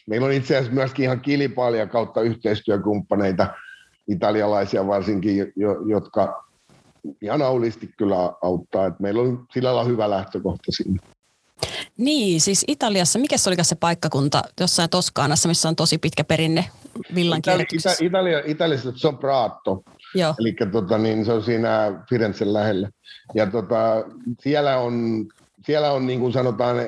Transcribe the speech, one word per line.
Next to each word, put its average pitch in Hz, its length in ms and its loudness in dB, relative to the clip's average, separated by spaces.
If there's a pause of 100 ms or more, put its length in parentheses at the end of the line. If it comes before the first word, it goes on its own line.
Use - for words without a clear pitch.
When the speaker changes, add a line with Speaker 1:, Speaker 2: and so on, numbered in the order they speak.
Speaker 1:
meillä 113 200 -2
on 139 60 0
itse 135 240 0
asiassa 127 180 -2
myöskin 131 300 0
ihan 127 160 0
kilpailijakautta 120 1000 0
yhteistyökumppaneita, 101 1300 0 (540)
italialaisia 104 800 0
varsinkin, 98 680 0
jo-, 98 300 0
jotka 104 640 -2 (720)
ihan 120 200 -2
auliisti 117 540 -2
kyllä 98 200 0 (260)
auttaa. 90 440 0
Et 87 140 -6
meillä 101 220 0
on 123 320 -2
sillä 127 140 0
lailla 123 160 0
hyvä 113 260 0
lähtökohta 95 680 -4
siinä. 95 220 -2 (1000)
Speaker 2:
Niin, 214 440 2
siis 190 280 2
Italiassa, 214 500 2
mikä 269 200 2
se - 120 2
olikaan 175 140 2
se 175 100 2
paikkakunta 156 680 0 (180)
jossain 175 300 2
Toskaanassa, 165 580 2
missä 165 200 2
on 165 80 0
tosi 165 220 2
pitkä 160 260 -2
perinne 160 400 2 (500)
villan 170 240 2
Speaker 1:
Itali-, - 40 -4
Speaker 2:
kierrätyksessä? 170 640 0
Speaker 1:
Ita-, - 0 -
Italia-, 175 420 2
Italiassa 151 500 -2
se - 120 2
on 135 100 -4
Prato. 117 640 -2 (320)
Speaker 2:
Joo. 160 260 2
Speaker 1:
Elikkä, 113 260 0
tota, 104 320 0
niin, 110 260 2
se 113 80 0
on 110 100 0
siinä 110 680 0
Firenzen 110 440 0
lähellä. 104 380 0 (440)
Ja, 107 120 2
tota, 110 580 0 (360)
siellä 143 380 0
on, 117 480 -2 (400)
siellä 147 260 2
on, 131 140 0
niin 127 140 -2
kuin 123 120 0
sanotaan, 123 440 0 (120)